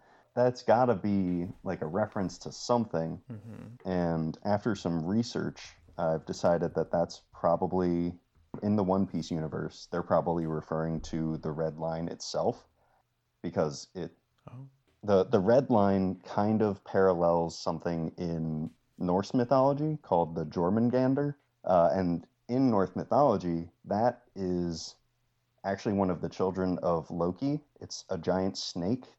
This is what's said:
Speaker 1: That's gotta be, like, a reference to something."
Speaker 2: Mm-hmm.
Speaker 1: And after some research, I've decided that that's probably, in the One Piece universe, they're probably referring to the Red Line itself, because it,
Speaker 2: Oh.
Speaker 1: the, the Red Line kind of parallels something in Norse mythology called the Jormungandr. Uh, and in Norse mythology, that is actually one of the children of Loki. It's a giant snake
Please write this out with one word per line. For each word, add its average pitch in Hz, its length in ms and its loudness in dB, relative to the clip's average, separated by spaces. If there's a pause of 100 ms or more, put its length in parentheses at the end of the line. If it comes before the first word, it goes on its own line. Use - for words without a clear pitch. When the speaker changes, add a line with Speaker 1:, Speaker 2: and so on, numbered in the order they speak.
(340)
Speaker 1:
That's 127 280 2
gotta 120 320 4
be, 90 540 0 (160)
like, 90 180 -4
a 80 40 -4
reference 98 520 -2
to 69 140 -12
something." 85 680 -2 (100)
Speaker 2:
Mm-hmm. 110 580 -14
Speaker 1:
And 82 560 0
after 104 300 0
some 85 300 -2
research, 90 560 -2 (380)
I've 80 280 0
decided 85 480 0
that 80 160 -2
that's 85 320 -2 (100)
probably, 87 840 0 (480)
in 104 140 2
the 104 80 2
One 95 220 2
Piece 82 240 -6
universe, 78 600 -6
they're 87 120 -4
probably 82 440 2
referring 80 560 -4
to 80 360 -4
the 78 120 -6
Red 78 280 -4
Line 82 300 -6
itself, - 580 -4 (760)
because 80 520 -2
it, 85 180 -8 (380)
Speaker 2:
Oh. 135 160 -16 (360)
Speaker 1:
the, 98 220 4
the 104 160 2
Red 120 300 4
Line 98 540 4
kind 107 380 0
of 101 220 0
parallels 85 720 2
something 82 580 -4
in 80 540 -4 (280)
Norse 90 360 0
mythology 139 680 2
called 85 320 0
the 82 120 -4
Jormungandr. 120 880 0 (300)
Uh, 85 280 6
and 85 340 0 (220)
in 127 220 2
Norse 98 260 2
mythology, 90 760 2 (140)
that 113 380 0 (120)
is 87 600 -4 (720)
actually 98 300 -2
one 98 160 4
of 85 100 -2
the 85 80 -4
children 92 500 0
of 85 320 0
Loki. 92 500 -2 (200)
It's - 300 -14
a 95 80 -2
giant 95 400 0
snake 95 460 -4 (140)